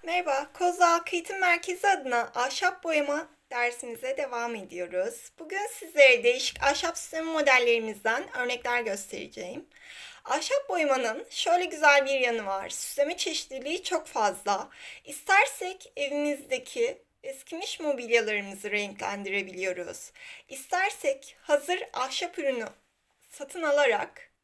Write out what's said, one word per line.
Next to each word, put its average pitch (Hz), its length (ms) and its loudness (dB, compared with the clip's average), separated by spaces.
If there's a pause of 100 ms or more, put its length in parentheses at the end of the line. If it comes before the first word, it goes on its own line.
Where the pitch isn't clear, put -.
Merhaba, 330 500 -2
Kozal 349 480 4 (120)
Eğitim 370 280 -4
Merkezi 359 480 2
adına 262 460 0
ahşap 277 500 -2
boyama 302 440 0 (220)
dersimize 240 680 -4
devam 240 380 -4
ediyoruz. 180 840 -6
Bugün 381 280 -4
sizlere 269 580 6
değişik 254 380 2
ahşap 285 360 2
süsleme 320 340 -6
modellerimizden 240 1040 2
örnekler 240 460 -2
göstereceğim. 202 840 -8 (580)
Ahşap 494 440 0
boyamanın 277 600 0
şöyle 349 340 2
güzel 294 420 6
bir 269 140 0
yanı 233 260 0
var. 196 220 -4
Süsleme - 480 -2
çeşitliliği 302 680 -6
çok - 240 -2
fazla. 202 600 0 (360)
İstersek 381 920 0
evimizdeki 277 1040 -2 (200)
eskimiş 320 580 -10
mobilyalarımızı 214 880 -2
renklendirebiliyoruz. 190 1400 -6 (360)
İstersek 277 920 -4
hazır 302 420 0 (100)
ahşap 349 460 -6
ürünü 262 280 -2 (640)
satın 294 320 -12
alarak 285 680 0 (140)